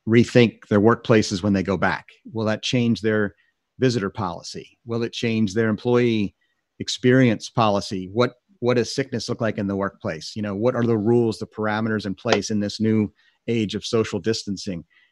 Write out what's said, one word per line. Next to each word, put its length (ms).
rethink 600
their 140
workplaces 600
when 120
they 100
go 140
back. 280
Will 120
that 160
change 400
their 320
visitor 300
policy? 760
Will 180
it 100
change 400
their 160
employee 640
experience 720
policy? 640
What, 200
what 160
does 180
sickness 360
look 120
like 160
in 80
the 100
workplace? 600
You 60
know, 140
what 200
are 80
the 140
rules, 420
the 80
parameters 580
in 80
place 380
in 80
this 200
new 320
age 260
of 120
social 340
distancing? 640